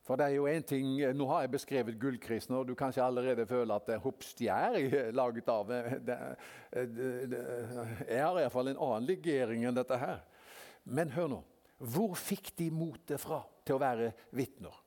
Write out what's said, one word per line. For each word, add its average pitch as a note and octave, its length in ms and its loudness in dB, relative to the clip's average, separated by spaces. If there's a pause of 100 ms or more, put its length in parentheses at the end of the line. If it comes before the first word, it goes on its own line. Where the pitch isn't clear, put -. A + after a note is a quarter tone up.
For B2+ 160 0
det D3 60 6
er C#3+ 100 2
jo C#3+ 160 4
en D#3+ 160 0
ting, C3+ 220 0 (260)
nå C#3+ 140 0
har D3+ 160 2
jeg B2 80 -2
beskrevet A#2+ 460 0
gullkrisen, B2 580 -2
og C3 100 0
du B2+ 80 -4
kanskje B2+ 300 2
allerede B2 420 2
føler A#2 280 2
at, G#2 140 -2
eh, A2 140 0
«Hops, - 320 -6
de A2+ 160 0
er C#3 640 2
laget B2 340 2
av», G#2+ 220 2
eh, A#2+ 280 -2
det, B2 180 -2 (540)
eh, B2 160 0
det, B2 440 -4
det, A#2+ 100 -4 (680)
jeg A#2 100 2
har E3 160 4
i E3 80 4
hvert B2 80 2
fall B2+ 160 2
en C3+ 200 -2
annen A#2 200 0
legering C3+ 560 2
enn B2 120 2
dette B2+ 220 2
her. A#2+ 220 -2 (640)
Men C#3+ 320 0
hør E3+ 160 0
nå, F2 120 -6 (360)
hvor E3+ 400 0
fikk - 400 -4
de E3+ 120 2
motet D#3+ 480 -2
fra C#3+ 260 -4 (180)
til C#3 120 4
å C3+ 80 4
være A#2 280 2 (240)
vitner? A#2+ 400 -4 (120)